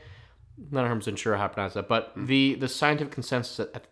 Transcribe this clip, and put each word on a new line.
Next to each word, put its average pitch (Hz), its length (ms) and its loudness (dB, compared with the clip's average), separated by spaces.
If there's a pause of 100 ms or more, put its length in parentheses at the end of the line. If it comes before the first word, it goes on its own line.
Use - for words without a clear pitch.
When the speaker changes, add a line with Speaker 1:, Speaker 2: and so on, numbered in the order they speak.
(720)
Speaker 1:
Not 135 140 2
a 120 40 2
hundred 117 120 0
percent 101 180 -4
sure 110 180 2
how 101 120 0
to - 60 -4
pronounce 98 200 -2
that, 101 140 -4
but 113 280 0
Speaker 2:
Mm. - 120 -6
Speaker 1:
the, 135 260 6
the 131 140 -2
scientific 147 440 0
consensus 123 480 -4
at, 104 140 -4
at - 180 -12